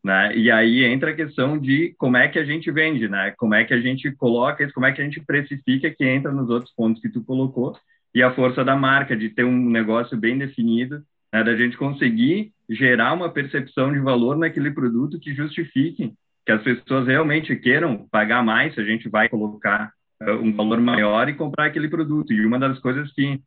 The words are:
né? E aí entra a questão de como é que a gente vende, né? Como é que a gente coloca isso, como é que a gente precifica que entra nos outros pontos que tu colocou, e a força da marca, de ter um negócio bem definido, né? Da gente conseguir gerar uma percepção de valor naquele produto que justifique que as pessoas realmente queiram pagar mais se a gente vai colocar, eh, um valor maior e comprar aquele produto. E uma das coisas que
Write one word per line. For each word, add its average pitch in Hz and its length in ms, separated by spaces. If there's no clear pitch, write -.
né? 98 320
E 117 140
aí 117 340
entra 139 260
a 156 40
questão 151 440
de 143 400
como 127 180
é 135 120
que 160 100
a 156 60
gente 156 260
vende, 147 380
né? 98 280
Como 107 180
é 113 100
que 120 100
a 120 60
gente 131 320
coloca 131 520
isso, 143 100
como 131 120
é 135 60
que 135 100
a - 20
gente 147 200
precifica 139 680
que 151 140
entra 135 280
nos 135 180
outros 120 240
pontos 113 280
que 110 80
tu 117 140
colocou, 131 520
e 127 80
a 127 120
força 127 300
da 135 120
marca, 135 400
de 110 140
ter 120 140
um 123 260
negócio 113 460
bem 117 220
definido, 131 640
né? 110 120
Da 117 120
gente 120 200
conseguir 139 760
gerar 123 440
uma 175 180
percepção 135 600
de 143 80
valor 131 360
naquele 156 340
produto 139 500
que 147 140
justifique 147 800
que 110 60
as 107 100
pessoas 127 440
realmente 151 500
queiram 139 540
pagar 110 320
mais 117 320
se 117 60
a 107 40
gente 113 240
vai 110 200
colocar, 107 640
eh, 104 100
um 110 220
valor 110 260
maior 113 480
e 147 60
comprar 151 320
aquele 151 220
produto. 151 440
E 107 140
uma 120 120
das 135 200
coisas 143 340
que 139 340